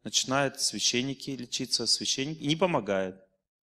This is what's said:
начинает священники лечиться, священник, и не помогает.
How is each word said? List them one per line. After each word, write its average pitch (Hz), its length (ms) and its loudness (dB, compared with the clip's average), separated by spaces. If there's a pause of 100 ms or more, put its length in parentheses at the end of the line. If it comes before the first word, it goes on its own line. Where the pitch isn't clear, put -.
начинает 131 580 0
священники 127 720 0
лечиться, 123 560 -2
священник, 143 520 0
и 143 80 -4
не 156 80 4
помогает. 101 600 0 (480)